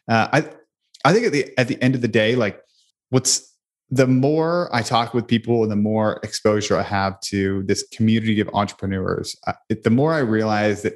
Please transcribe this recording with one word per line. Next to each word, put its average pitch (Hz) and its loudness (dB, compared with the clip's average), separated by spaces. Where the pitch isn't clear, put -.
uh, 113 2
I, 156 0
I 143 4
think 147 2
at - 0
the, - -2
at 123 2
the - -4
end 131 2
of 120 -4
the 120 0
day, 110 2
like, 104 -4
what's, - -2
the 131 4
more 156 0
I 117 0
talk 117 0
with 117 -2
people 117 0
and 107 0
the 104 -2
more 107 0
exposure 107 0
I 98 -2
have 98 -2
to 98 -2
this 98 -2
community 110 2
of 101 -2
entrepreneurs, 95 -4
uh, - -4
it, 107 -4
the 117 2
more 143 4
I 156 0
realize 107 0
that 107 -2